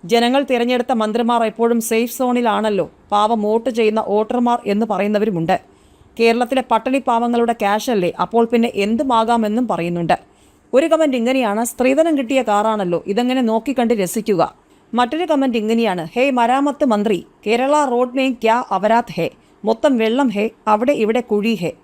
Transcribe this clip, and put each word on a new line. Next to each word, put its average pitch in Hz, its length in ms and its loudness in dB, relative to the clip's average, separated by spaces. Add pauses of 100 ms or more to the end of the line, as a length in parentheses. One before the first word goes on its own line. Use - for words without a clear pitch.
ജനങ്ങൾ 233 460 2
തിരഞ്ഞെടുത്ത 240 500 0
മന്ത്രിമാർ 233 400 0 (100)
എപ്പോഴും 233 300 0 (100)
സേഫ് 233 280 -2
സോണിലാണല്ലോ, 214 680 0 (260)
പാവം 214 340 2
വോട്ട് 226 320 0
ചെയ്യുന്ന 220 320 0
വോട്ടർമാർ 240 480 0 (140)
എന്ന് 220 200 0
പറയുന്നവരുമുണ്ട്. 196 640 0 (640)
കേരളത്തിലെ 240 500 2
പട്ടിണി 254 380 0
പാവങ്ങളുടെ 233 540 0
ക്യാഷല്ലേ, 202 480 0 (140)
അപ്പോൾ 233 280 2
പിന്നെ 233 180 2 (160)
എന്തുമാകാമെന്നും 226 880 0
പറയുന്നുണ്ട്. 170 440 0 (560)
ഒരു 285 220 4
കമന്റ് 294 280 0
ഇങ്ങനെയാണ്: 233 500 0
"സ്ത്രീധനം 285 460 2
കിട്ടിയ 262 320 0
കാറാണല്ലോ, 208 500 0 (140)
ഇതെങ്ങനെ 247 360 0
നോക്കിക്കണ്ട് 226 520 0
രസിക്കുക." 190 400 0 (500)
മറ്റൊരു 247 380 0
കമന്റ് 269 320 2
ഇങ്ങനെയാണ്: 214 420 0 (100)
"ഹേ 240 80 0 (160)
മരാമത്ത് 269 540 0
മന്ത്രി, 208 260 0 (260)
കേരള 247 300 0 (160)
റോഡ് 247 280 0
മേ 262 60 0 (200)
ക്യാ 226 120 4 (200)
അവരാത് 214 400 0
ഹേ, 170 100 -2 (380)
മൊത്തം 226 360 0
വെള്ളം 240 360 2
ഹേ, 208 100 0 (260)
അവിടെ 247 300 2
ഇവിടെ 226 280 0
കുഴി 208 300 0
ഹേ. 170 100 -4 (140)